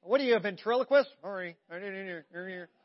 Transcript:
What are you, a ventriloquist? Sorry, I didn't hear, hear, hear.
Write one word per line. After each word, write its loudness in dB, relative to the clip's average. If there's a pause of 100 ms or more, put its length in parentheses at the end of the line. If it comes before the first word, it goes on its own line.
What 2
are 2
you, 6
a 4
ventriloquist? 2 (120)
Sorry, -10 (140)
I -14
didn't -10
hear, -10
hear, -12
hear. -12 (160)